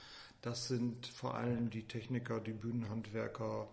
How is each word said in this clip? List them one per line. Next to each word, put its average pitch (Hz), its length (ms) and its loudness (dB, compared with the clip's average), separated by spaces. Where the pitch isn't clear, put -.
Das 120 260 0
sind 120 400 2
vor 123 280 -2
allem 117 340 4
die 107 140 -2
Techniker, 113 560 0
die 110 140 -2
Bühnenhandwerker, 110 1200 0